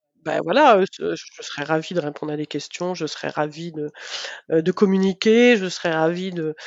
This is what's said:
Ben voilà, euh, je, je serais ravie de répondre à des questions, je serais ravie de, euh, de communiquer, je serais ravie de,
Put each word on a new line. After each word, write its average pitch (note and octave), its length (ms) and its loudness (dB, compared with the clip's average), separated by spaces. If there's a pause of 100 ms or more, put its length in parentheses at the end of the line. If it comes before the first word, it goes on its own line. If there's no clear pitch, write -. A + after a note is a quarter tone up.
(240)
Ben D3+ 180 -2
voilà, A#3+ 360 6
euh, F#3 120 4
je, E3+ 260 -6
je - 260 -18
serais - 220 -10
ravie D#3+ 280 -2
de F3 80 -2
répondre D3 320 -6
à D3 60 -4
des D3+ 80 -6
questions, F3 480 -8
je E3 120 -6
serais - 220 -10
ravie D3+ 440 -6
de, D3+ 180 -8 (600)
euh, D#3+ 120 4
de F3 100 0
communiquer, G#3 880 4
je F#3+ 100 -4
serais F3 220 -4
ravie E3+ 400 0
de, D#3+ 240 -4 (120)